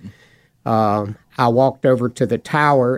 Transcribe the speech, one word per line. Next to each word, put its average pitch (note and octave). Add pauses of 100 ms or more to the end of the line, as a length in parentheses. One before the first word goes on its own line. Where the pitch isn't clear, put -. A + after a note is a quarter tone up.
(640)
uh, G#2+ (320)
I B2
walked B2+
over B2
to B2
the A2
tower C#3